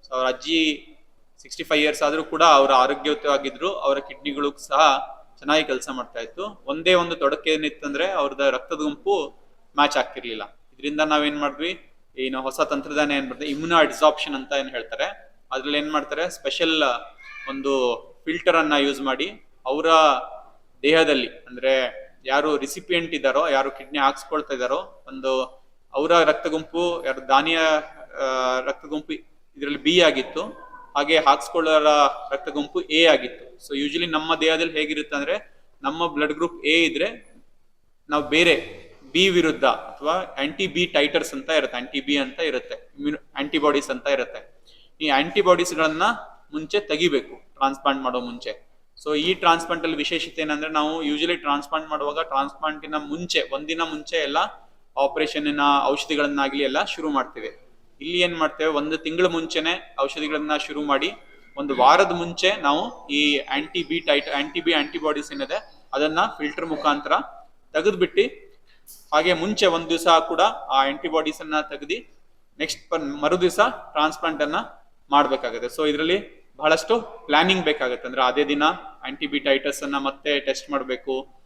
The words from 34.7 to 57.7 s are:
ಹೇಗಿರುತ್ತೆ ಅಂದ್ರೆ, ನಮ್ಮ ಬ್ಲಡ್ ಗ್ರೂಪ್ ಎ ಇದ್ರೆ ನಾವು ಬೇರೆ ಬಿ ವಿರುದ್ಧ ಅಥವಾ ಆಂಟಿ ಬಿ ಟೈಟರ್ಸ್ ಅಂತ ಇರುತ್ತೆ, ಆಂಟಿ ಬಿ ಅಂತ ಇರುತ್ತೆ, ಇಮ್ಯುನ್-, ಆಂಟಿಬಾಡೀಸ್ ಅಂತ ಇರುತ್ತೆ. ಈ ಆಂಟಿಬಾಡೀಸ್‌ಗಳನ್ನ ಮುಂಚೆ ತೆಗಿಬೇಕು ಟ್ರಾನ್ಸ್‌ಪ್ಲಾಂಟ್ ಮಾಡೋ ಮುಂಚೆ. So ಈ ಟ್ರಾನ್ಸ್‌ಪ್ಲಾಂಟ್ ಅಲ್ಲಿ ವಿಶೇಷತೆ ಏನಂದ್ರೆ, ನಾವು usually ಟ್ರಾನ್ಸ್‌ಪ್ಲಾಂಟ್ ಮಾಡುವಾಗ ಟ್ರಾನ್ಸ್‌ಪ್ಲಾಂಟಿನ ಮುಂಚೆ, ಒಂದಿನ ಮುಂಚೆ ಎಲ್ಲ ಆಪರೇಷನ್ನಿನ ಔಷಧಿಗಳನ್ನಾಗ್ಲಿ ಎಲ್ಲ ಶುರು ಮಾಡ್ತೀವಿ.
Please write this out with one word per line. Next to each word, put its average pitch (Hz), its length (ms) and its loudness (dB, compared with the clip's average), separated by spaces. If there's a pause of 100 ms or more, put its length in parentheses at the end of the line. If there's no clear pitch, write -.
ಹೇಗಿರುತ್ತೆ 151 360 -4
ಅಂದ್ರೆ, 160 500 -6 (180)
ನಮ್ಮ 160 240 -2
ಬ್ಲಡ್ 151 260 -2
ಗ್ರೂಪ್ 165 320 -6
ಎ 160 180 4
ಇದ್ರೆ 180 500 -4 (760)
ನಾವು 147 140 0
ಬೇರೆ 160 600 2 (280)
ಬಿ 185 180 4
ವಿರುದ್ಧ 160 340 2
ಅಥವಾ 139 500 0
ಆಂಟಿ 180 540 -4
ಬಿ 175 180 -2
ಟೈಟರ್ಸ್ 151 480 0
ಅಂತ 135 160 -8
ಇರುತ್ತೆ, 139 280 0
ಆಂಟಿ 135 240 -6
ಬಿ 143 160 0
ಅಂತ 135 220 -4
ಇರುತ್ತೆ, 131 600 -6
ಇಮ್ಯುನ್-, 147 380 -6
ಆಂಟಿಬಾಡೀಸ್ 143 520 0
ಅಂತ 127 180 -6
ಇರುತ್ತೆ. 123 560 -4 (380)
ಈ 156 80 -2
ಆಂಟಿಬಾಡೀಸ್‌ಗಳನ್ನ 170 920 2 (500)
ಮುಂಚೆ 156 260 -4
ತೆಗಿಬೇಕು 160 720 -2
ಟ್ರಾನ್ಸ್‌ಪ್ಲಾಂಟ್ - 480 -2
ಮಾಡೋ 127 180 -2
ಮುಂಚೆ. 120 540 -12 (300)
So 151 120 -4
ಈ 170 180 0
ಟ್ರಾನ್ಸ್‌ಪ್ಲಾಂಟ್ 165 500 0
ಅಲ್ಲಿ 160 140 -4
ವಿಶೇಷತೆ 165 440 -6
ಏನಂದ್ರೆ, 151 300 -4
ನಾವು 156 320 -2
usually 151 320 -2
ಟ್ರಾನ್ಸ್‌ಪ್ಲಾಂಟ್ 156 540 -4
ಮಾಡುವಾಗ 147 300 -4
ಟ್ರಾನ್ಸ್‌ಪ್ಲಾಂಟಿನ 151 760 -4
ಮುಂಚೆ, 151 480 -2 (100)
ಒಂದಿನ 156 280 -6
ಮುಂಚೆ 156 360 -6
ಎಲ್ಲ 147 200 -2 (600)
ಆಪರೇಷನ್ನಿನ 147 600 0 (240)
ಔಷಧಿಗಳನ್ನಾಗ್ಲಿ 143 800 0
ಎಲ್ಲ 143 220 0
ಶುರು 160 240 -6
ಮಾಡ್ತೀವಿ. 123 380 -4 (540)